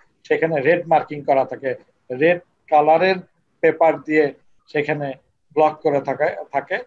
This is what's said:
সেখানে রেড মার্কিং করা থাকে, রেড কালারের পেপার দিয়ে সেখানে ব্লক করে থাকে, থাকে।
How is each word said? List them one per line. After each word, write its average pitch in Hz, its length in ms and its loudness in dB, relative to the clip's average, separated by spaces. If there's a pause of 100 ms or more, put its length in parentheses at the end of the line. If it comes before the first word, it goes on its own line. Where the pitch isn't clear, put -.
(220)
সেখানে 156 380 -2
রেড 165 280 0
মার্কিং 151 360 -2
করা 135 200 2
থাকে, 127 300 -6 (460)
রেড 175 180 2 (320)
কালারের 160 460 4 (440)
পেপার 160 420 2
দিয়ে 151 320 0 (320)
সেখানে 147 460 -4 (400)
ব্লক 151 300 0
করে 143 180 0
থাকে, 139 360 -4 (160)
থাকে। - 340 -4